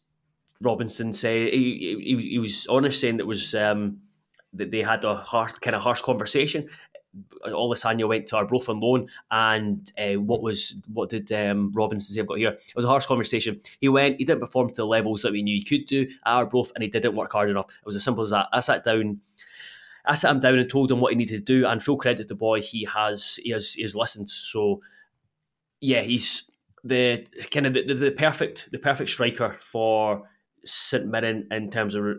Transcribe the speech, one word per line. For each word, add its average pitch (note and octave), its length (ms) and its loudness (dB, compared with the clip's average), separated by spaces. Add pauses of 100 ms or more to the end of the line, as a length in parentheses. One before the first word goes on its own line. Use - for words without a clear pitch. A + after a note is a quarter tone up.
(600)
Robinson A2+ 500 -2
said, A2+ 420 0
he, A#2 480 0
he, A#2+ 280 0
he A#2+ 100 0
was G#2+ 280 -4
honest C3+ 340 2
saying A#2 160 0
that G#2+ 100 -4
was, G#2 280 -4
um, G#2 420 0 (560)
that F2+ 180 -6
they A2 100 -2
had G#2+ 220 0
a G#2+ 120 0
harsh, A#2 380 -4
kind A#2 220 -2
of G2+ 60 -2
harsh A#2+ 200 0
conversation. C3+ 680 0 (760)
Olasanya A2+ 600 0
went A2 200 0
to A2 100 0
Arbroath A#2 300 0
on G#2+ 120 -2
loan, A#2+ 280 2 (240)
and, A2 680 2
uh, G2+ 220 -2
what G#2+ 220 0
was, A2 340 -2 (160)
what G#2+ 180 -4
did, G#2+ 220 -6
um, G2+ 420 0
Robinson G2+ 400 -2
say? A2 80 -4
I've G2+ 60 -4
got - 120 -6
here. A2 120 2
It - 240 -14
was A#2+ 100 0
a A#2+ 40 2
harsh C3+ 160 4
conversation. A2+ 560 -2 (180)
He C#3 80 2
went, C3+ 300 4
he C3+ 80 -2
didn't D3 160 2
perform A#2+ 280 0
to A#2+ 60 -16
the B2 100 -2
levels A2 360 2
that G#2+ 100 0
we G#2 100 -2
knew G#2 140 0
he G2+ 80 0
could C#3+ 220 0
do C3+ 220 0 (180)
at A#2 80 2
Arbroath, A#2+ 420 2
and - 80 -4
he G#2+ 60 -2
didn't A2 260 0
work G#2 160 -4
hard G#2 180 2
enough. G2+ 200 -2
It - 160 -20
was G#2 100 -6
as G2+ 80 -2
simple A2+ 200 0
as G#2 80 -2
that. G2+ 200 2
I A#2 80 4
sat B2 240 0
down, G#2+ 380 0 (840)
I D3+ 100 4
sat C#3+ 160 4
him C#3 80 2
down B2+ 200 6
and B2 100 2
told C3+ 220 4
him B2 80 4
what B2 140 4
he A#2 40 2
needed A2 200 -2
to G2+ 60 -8
do, C3 220 4
and G#2+ 160 0
full C#3+ 160 0
credit A#2+ 260 0
to G#2 40 -12
the A2 80 -10
boy, A2 260 2
he G#2+ 240 -8
has, G#2 580 -2
he A#2 80 -4
has, A2 220 -2
he - 80 -8
has G#2 140 -4
listened. G#2+ 340 -4
So, G2+ 520 -2 (1000)
yeah, B2+ 220 2
he's A#2+ 480 0 (340)
the B2 420 2 (260)
kind D3 140 0
of C3 80 2
the, B2+ 120 2
the, C#3 80 0
the C3+ 180 2
perfect, - 600 -2
the - 80 -8
perfect - 300 0
striker A#2+ 500 -2
for G#2+ 720 0 (360)
St - 400 -2
Mirren A2+ 440 -2
in G#2+ 200 -4
terms G#2 260 -2
of G#2 80 -2
re-, G#2 160 -2